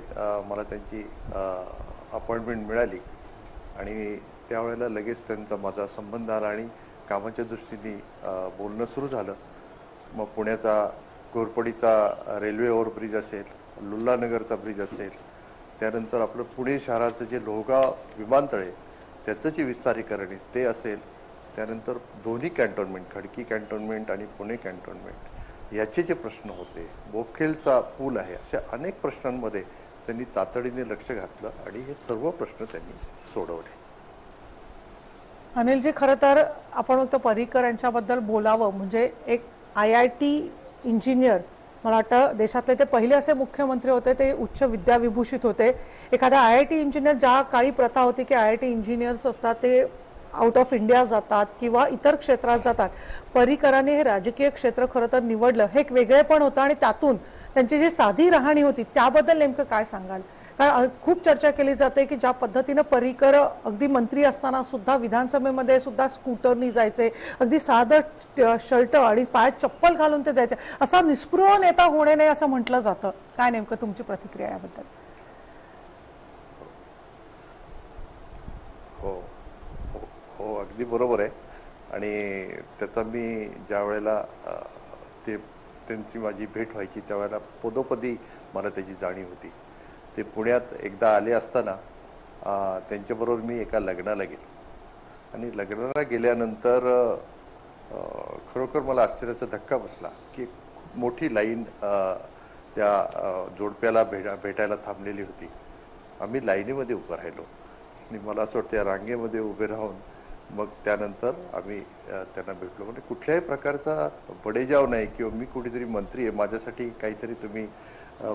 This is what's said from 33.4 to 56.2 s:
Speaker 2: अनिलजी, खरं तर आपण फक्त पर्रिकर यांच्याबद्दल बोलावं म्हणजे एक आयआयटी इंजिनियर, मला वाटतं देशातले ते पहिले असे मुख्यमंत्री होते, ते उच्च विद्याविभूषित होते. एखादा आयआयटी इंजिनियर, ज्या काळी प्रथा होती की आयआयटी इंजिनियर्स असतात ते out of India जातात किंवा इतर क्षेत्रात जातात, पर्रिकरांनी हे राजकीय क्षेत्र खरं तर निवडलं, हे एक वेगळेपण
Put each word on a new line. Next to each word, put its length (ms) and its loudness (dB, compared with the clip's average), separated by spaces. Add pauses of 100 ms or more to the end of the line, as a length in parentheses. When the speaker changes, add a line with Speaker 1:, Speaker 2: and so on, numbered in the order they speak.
Speaker 2:
अनिलजी, 420 2
खरं 240 4
तर 220 8 (300)
आपण 320 2
फक्त 100 -2
पर्रिकर 480 2
यांच्याबद्दल 560 0
बोलावं 540 2
म्हणजे 380 0 (160)
एक 180 -2 (300)
आयआयटी 800 2 (300)
इंजिनियर, 540 2 (460)
मला 120 2
वाटतं 420 4
देशातले 380 2
ते 80 4
पहिले 320 4
असे 180 4
मुख्यमंत्री 580 0
होते, 220 4
ते 200 2
उच्च 300 -2
विद्याविभूषित 800 2
होते. 360 2 (320)
एखादा 280 4
आयआयटी 420 6
इंजिनियर, 340 2
ज्या 260 4
काळी 300 2
प्रथा 300 2
होती 220 2
की 100 2
आयआयटी 340 4
इंजिनियर्स 580 -2
असतात 300 0
ते 460 2 (400)
out 140 4
of 220 4
India 260 6
जातात 420 2 (140)
किंवा 280 2
इतर 280 4
क्षेत्रात 440 2
जातात, 300 2 (440)
पर्रिकरांनी 580 6
हे 120 4
राजकीय 460 2
क्षेत्र 440 0
खरं 180 2
तर 120 4
निवडलं, 400 4
हे 160 4
एक 120 0
वेगळेपण 500 6